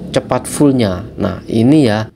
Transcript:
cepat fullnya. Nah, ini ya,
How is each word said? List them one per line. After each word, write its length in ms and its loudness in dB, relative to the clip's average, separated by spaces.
cepat 320 -2
fullnya. 560 0
Nah, 320 -4
ini 400 4
ya, 260 -4